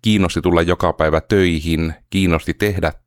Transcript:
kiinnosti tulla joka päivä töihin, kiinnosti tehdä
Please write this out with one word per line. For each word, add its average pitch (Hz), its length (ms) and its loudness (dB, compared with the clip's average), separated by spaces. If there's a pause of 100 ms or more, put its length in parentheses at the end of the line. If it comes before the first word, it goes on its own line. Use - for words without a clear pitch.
kiinnosti 95 400 2
tulla 85 200 2
joka 85 320 0
päivä 78 280 0
töihin, 82 720 0 (160)
kiinnosti 87 440 0
tehdä 98 400 -2 (140)